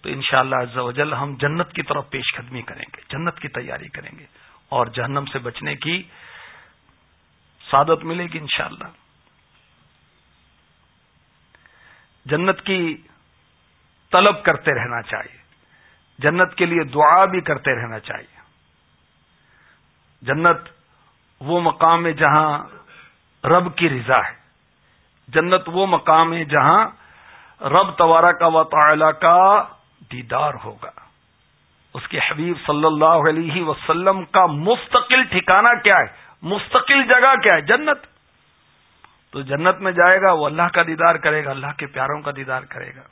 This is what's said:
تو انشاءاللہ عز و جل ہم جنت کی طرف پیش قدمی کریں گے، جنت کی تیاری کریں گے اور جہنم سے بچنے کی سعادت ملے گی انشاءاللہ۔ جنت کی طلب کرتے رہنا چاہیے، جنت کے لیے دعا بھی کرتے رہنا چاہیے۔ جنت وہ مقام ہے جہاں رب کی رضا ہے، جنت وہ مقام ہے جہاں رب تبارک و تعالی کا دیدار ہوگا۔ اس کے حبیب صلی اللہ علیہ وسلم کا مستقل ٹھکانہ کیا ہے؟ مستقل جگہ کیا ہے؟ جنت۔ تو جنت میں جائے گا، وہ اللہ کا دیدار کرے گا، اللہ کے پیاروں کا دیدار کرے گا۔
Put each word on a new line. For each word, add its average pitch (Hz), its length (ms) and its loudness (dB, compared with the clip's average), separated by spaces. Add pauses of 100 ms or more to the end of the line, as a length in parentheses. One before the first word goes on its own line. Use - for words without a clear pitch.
تو 143 80 -12
انشاءاللہ 131 460 -2
عز 123 220 -6
و 123 140 -8
جل 147 220 -4
ہم 139 260 -8
جنت 156 340 -4
کی 165 160 -8
طرف 143 200 -6
پیش 127 260 -8
قدمی 123 260 -14
کریں - 240 -16 (100)
گے، - 140 -20
جنت 165 300 -8
کی 151 80 -14
تیاری 127 400 -12
کریں 143 320 -18
گے 143 60 -20 (440)
اور 123 240 0
جہنم 135 380 -6
سے 135 80 -8
بچنے 120 360 -10
کی 170 280 -8 (1700)
سعادت 156 320 2
ملے 170 200 -8 (100)
گی 170 40 -12
انشاءاللہ۔ - 480 -10 (3500)
جنت 175 360 -2
کی 180 360 -4 (1120)
طلب 196 340 2
کرتے 156 300 0
رہنا 117 260 -8
چاہیے، - 360 -12 (840)
جنت 165 360 0
کے 175 100 0
لیے 170 180 -2 (100)
دعا 170 320 6
بھی 185 160 -4
کرتے 139 340 -2
رہنا 113 240 -10
چاہیے۔ - 420 -16 (1800)
جنت 160 360 0 (840)
وہ 170 200 -2
مقام 165 440 2
ہے 160 80 -2
جہاں 151 460 2 (840)
رب 175 340 2
کی 170 120 0
رضا 123 380 0
ہے، - 60 -12 (960)
جنت 175 380 2
وہ 190 200 -2
مقام 165 460 2
ہے 165 120 -6
جہاں 147 400 4 (760)
رب 165 360 0
تبارک 165 580 4
و 160 80 4
تعالی 156 480 4 (100)
کا 185 420 6 (480)
دیدار 127 420 -6 (100)
ہوگا۔ 107 280 -16 (1040)
اس - 120 -14
کے 160 200 -6
حبیب 165 380 -4
صلی 151 200 -2
اللہ 156 440 4
علیہ 165 340 -4
وسلم 180 640 -2
کا 185 200 4
مستقل 240 800 0
ٹھکانہ 190 500 2 (100)
کیا 185 160 6
ہے؟ 120 80 0 (360)
مستقل 254 640 0
جگہ 254 360 4
کیا 190 120 6
ہے؟ 156 60 0
جنت۔ 269 360 0 (1300)
تو 139 100 -12
جنت 160 400 -2
میں 190 100 -2
جائے 180 300 4
گا، 190 100 4
وہ 156 140 0
اللہ 160 280 -2
کا 170 140 2
دیدار 165 280 2
کرے 151 300 -2
گا، 139 60 -8
اللہ 135 260 -10
کے 147 100 -12
پیاروں 139 340 -6
کا 143 140 -8
دیدار 131 340 -8
کرے 135 260 -16
گا۔ 131 60 -20 (100)